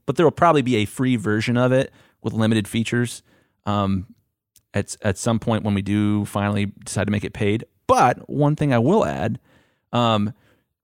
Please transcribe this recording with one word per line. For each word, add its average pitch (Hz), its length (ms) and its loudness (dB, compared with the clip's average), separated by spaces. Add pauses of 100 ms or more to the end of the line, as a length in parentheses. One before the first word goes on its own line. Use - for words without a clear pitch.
but 143 120 -2
there 175 80 4
will 135 60 6
probably 160 300 4
be 123 140 0
a 104 100 2
free 127 300 -2
version 110 420 -2
of 123 140 2
it 131 200 0 (300)
with 113 120 -6
limited 110 340 0
features, 117 560 -4 (420)
um, 98 480 -2 (600)
at, - 280 -6
at 101 160 -2
some 117 220 -2
point 110 240 -2
when 104 100 -2
we 98 80 0
do 104 440 0
finally 101 400 -2
decide - 400 -6
to 104 60 -4
make 101 120 -2
it - 100 -10
paid. 104 300 -2 (240)
But 180 420 2
one 147 280 0
thing 143 160 0
I 117 60 4
will 165 260 2
add, 76 340 -4 (540)
um, 110 400 0 (500)